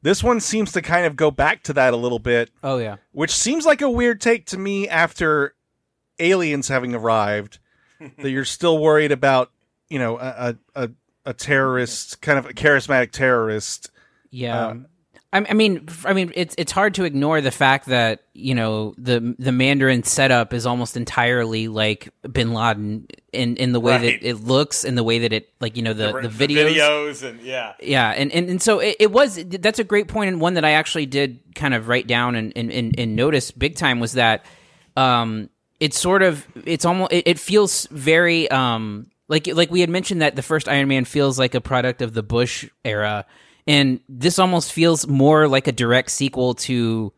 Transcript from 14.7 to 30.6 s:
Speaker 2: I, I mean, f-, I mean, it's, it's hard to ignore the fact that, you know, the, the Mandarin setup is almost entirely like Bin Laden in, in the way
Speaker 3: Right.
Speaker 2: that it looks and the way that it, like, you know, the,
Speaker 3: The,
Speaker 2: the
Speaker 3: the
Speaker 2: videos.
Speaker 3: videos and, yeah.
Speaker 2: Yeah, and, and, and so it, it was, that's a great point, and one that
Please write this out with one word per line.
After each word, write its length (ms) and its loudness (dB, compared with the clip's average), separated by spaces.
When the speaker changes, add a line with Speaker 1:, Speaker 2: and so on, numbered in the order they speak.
Speaker 2:
I, 160 2
I 20 0
mean, 360 2
f-, 180 -12
I 80 0
mean, 200 -2
it's, 220 -4
it's 160 -4
hard 220 2
to 100 -2
ignore 380 0
the 80 0
fact 360 2
that, 360 0
you 220 -4
know, 420 -2
the, 420 -2
the 140 -2
Mandarin 520 2
setup 500 2
is 100 -4
almost 320 -4
entirely 720 -2
like 400 -2
Bin 240 -2
Laden 540 -4
in, 240 -2
in 160 0
the 80 2
way 160 2
Speaker 3:
Right. 240 0
Speaker 2:
that 80 -6
it 80 -2
looks 480 0
and 120 -2
the 60 2
way 160 2
that 140 0
it, 180 -6
like, 160 -6
you 60 -4
know, 100 -2
the, 200 -2
Speaker 3:
The, 100 -6
Speaker 2:
the 60 -6
Speaker 3:
the 180 -2
Speaker 2:
videos. 280 2
Speaker 3:
videos 540 0
and, 140 -16
yeah. 400 -10
Speaker 2:
Yeah, 280 2
and, 220 -2
and, 160 -2
and 140 -4
so 160 2
it, 220 0
it 100 6
was, 340 2
that's 360 -2
a 40 0
great 240 0
point, 200 -2
and 120 -4
one 140 2
that 100 0